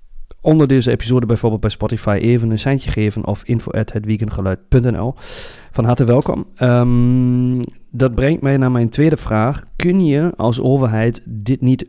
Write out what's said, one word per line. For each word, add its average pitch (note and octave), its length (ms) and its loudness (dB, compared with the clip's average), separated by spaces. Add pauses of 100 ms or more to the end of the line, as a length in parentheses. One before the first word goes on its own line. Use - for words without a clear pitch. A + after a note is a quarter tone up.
(420)
onder D#3 260 4
deze B2+ 240 2
episode A#2+ 340 0
bijvoorbeeld A2 360 0
bij G#2+ 80 0
Spotify G#2 520 -2
even A#2 280 2
een A2 100 0
seintje C3+ 320 -2
geven G#2+ 340 -2
of G2+ 180 -4
info - 280 -4
at - 200 -4
het G#2+ 140 -6
weekendgeluid G#2 640 -4
punt B2 160 4
N A2+ 140 0
L. A#2 180 -6 (560)
Van A2+ 140 -2
harte A#2+ 200 2
welkom. B2 500 2
Ehm, B2 1040 2 (300)
dat B2 240 0
brengt C3 260 0
mij C#3 160 2
naar C3 140 2
mijn A#2 180 2
tweede D3+ 280 2
vraag. A2 460 -2 (120)
Kun F3+ 300 2
je D3+ 300 0
als A#2 240 -2
overheid A#2+ 640 0
dit A2+ 360 -4
niet A#2+ 280 0